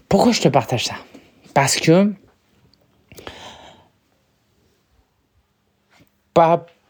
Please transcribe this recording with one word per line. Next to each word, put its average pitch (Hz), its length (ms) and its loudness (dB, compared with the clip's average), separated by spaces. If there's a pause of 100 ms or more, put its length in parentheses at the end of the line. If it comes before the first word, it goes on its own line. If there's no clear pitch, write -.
pourquoi 226 260 2
je - 80 -4
te 165 80 2
partage 127 360 -2
ça ? - 80 -10 (640)
Parce 139 220 0
que, 190 360 2 (4000)
pas 165 320 2 (220)